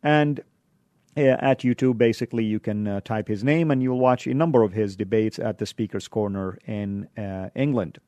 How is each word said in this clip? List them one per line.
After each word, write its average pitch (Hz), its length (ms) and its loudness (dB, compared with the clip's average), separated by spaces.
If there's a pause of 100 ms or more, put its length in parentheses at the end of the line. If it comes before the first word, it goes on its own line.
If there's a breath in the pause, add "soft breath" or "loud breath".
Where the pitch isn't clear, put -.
And, 147 380 2 (760)
uh, - 20 0 (200)
at 135 200 2
YouTube, 123 360 2
basically, 117 480 0
you 107 160 -2
can, 104 260 -4
uh, 101 140 -4
type 107 260 -6
his 107 160 -4
name 156 280 2
and 131 120 2
you'll 127 160 0
watch 127 280 2
a - 80 -2
number 143 280 4
of 95 120 2
his 101 220 -2
debates 110 420 0
at 110 180 -4
the - 80 -4
Speaker's 101 440 -6
Corner 98 580 -4
in, 101 500 -6
uh, 95 380 -8
England. 127 540 -2